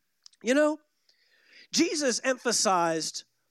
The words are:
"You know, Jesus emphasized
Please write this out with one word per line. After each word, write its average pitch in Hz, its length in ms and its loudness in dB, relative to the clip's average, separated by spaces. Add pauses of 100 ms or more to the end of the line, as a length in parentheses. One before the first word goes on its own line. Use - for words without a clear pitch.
(420)
"You 226 120 0
know, 302 260 2 (920)
Jesus 294 500 0
emphasized 185 1040 -2 (260)